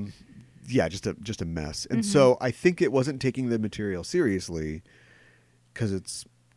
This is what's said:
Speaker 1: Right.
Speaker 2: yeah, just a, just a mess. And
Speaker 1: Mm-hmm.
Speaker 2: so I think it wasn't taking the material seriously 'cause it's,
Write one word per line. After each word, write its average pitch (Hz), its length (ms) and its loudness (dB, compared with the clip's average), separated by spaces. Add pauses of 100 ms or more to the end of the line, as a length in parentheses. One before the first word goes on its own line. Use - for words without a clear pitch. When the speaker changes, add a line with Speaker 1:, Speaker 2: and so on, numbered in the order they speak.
Speaker 1:
Right. 98 80 -12 (540)
Speaker 2:
yeah, 120 220 2
just 95 180 -6
a, 92 140 -4
just 104 200 -8
a 92 40 -4
mess. 78 440 -6
And 117 120 0
Speaker 1:
Mm-hmm. 202 100 -2
Speaker 2:
so 131 300 8
I 127 100 0
think 180 300 2
it 143 100 4
wasn't 131 300 0
taking 131 280 0
the 117 100 2
material 101 440 -4
seriously 90 800 -2 (880)
'cause 110 180 -2
it's, - 340 -6 (320)